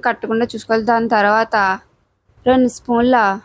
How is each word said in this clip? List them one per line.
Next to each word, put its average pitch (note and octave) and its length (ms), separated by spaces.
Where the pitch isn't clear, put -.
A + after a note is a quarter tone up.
కట్టకుండా A3+ 440
చూసుకోవాలి. A3+ 380
దాని A#3 240
తర్వాత G#3+ 420
రెండు B3+ 280
స్పూన్ల A#3+ 420